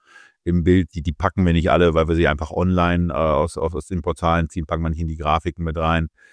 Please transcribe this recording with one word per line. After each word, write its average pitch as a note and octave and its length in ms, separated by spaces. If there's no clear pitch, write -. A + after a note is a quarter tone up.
im F2 200
Bild, F2+ 300
die, E2 80
die D2+ 120
packen G2 320
wir E2+ 80
nicht E2 160
alle, E2+ 240
weil D#2+ 140
wir E2 80
sie E2 120
einfach D2 240
online, F2 640
äh, - 20
aus, D#2 420
aus, E2 180
aus - 100
den F2 160
Portalen E2 480
ziehen, D#2+ 160
packen D#2+ 160
wir D#2+ 80
nicht D#2+ 100
in E2+ 80
die D#2 100
Grafiken D#2+ 460
mit D#2+ 140
rein, E2 300